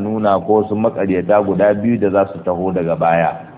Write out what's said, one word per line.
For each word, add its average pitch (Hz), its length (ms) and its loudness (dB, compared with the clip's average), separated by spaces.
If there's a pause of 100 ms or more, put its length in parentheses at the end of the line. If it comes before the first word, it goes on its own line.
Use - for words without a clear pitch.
nuna 104 400 0
ko 104 240 2
wasu - 80 -6
makaryata 101 720 0
guda 98 320 2
biyu 117 240 0
da 101 80 2
za 98 240 0
su 85 80 -12
taho 90 320 -2
daga 82 240 -2
baya. 82 480 0 (120)